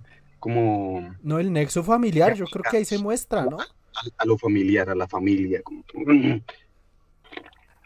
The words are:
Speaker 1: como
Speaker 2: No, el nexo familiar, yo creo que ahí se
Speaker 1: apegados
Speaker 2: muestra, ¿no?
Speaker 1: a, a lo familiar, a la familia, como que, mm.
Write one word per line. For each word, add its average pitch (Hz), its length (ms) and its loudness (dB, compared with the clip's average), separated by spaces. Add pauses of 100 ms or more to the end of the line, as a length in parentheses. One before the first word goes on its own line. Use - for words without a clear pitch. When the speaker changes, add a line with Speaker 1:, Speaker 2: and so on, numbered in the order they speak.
(400)
Speaker 1:
como 101 800 -2
Speaker 2:
No, 156 180 -2
el 185 140 0
nexo 151 300 0
familiar, 214 500 4
yo 196 160 -4
creo 196 160 -8
que 226 120 0
ahí 214 80 2
se 208 100 -4
Speaker 1:
apegados 202 80 -2
Speaker 2:
muestra, 208 420 -2
¿no? 156 140 -4
Speaker 1:
a, - 640 -10
a - 20 0
lo 113 120 4
familiar, 101 520 2
a 95 60 -2
la 92 120 -2
familia, 95 540 0
como - 240 -16
que, - 140 -16
mm. 131 440 4 (1400)